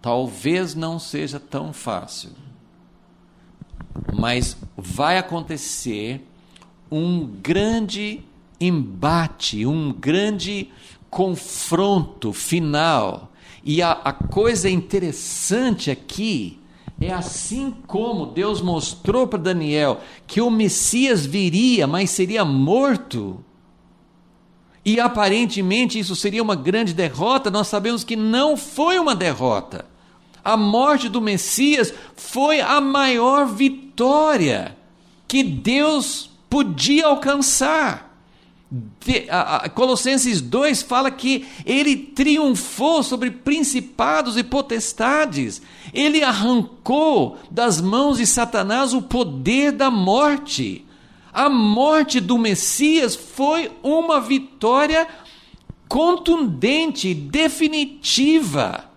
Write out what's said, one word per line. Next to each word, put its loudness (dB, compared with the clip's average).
Talvez -2
não -6
seja -8
tão -10
fácil. -10
Mas 0
vai 0
acontecer -6
um -2
grande -2
embate, -2
um -2
grande -2
confronto -2
final. 0
E 0
a, 2
a -2
coisa 0
interessante -2
aqui -6
é -2
assim -6
como -4
Deus -4
mostrou 0
para -4
Daniel 0
que -2
o 2
Messias 2
viria, 2
mas 0
seria 0
morto, 0
e 2
aparentemente 2
isso -4
seria -2
uma 0
grande 0
derrota, 0
nós -2
sabemos -2
que -4
não 2
foi 0
uma 2
derrota. -2
A 2
morte 2
do -2
Messias 2
foi 0
a 2
maior 2
vitória 0
que 2
Deus 0
podia 2
alcançar. 0
De-, 0
a, 0
a, -4
Colossenses 0
dois 0
fala 0
que -2
ele 2
triunfou 0
sobre -2
principados -2
e 0
potestades. -2
Ele 2
arrancou 0
das 0
mãos 2
de 2
Satanás 0
o 0
poder 0
da 2
morte. 0
A 2
morte 4
do 0
Messias 2
foi -2
uma 2
vitória 0
contundente, 2
definitiva. 0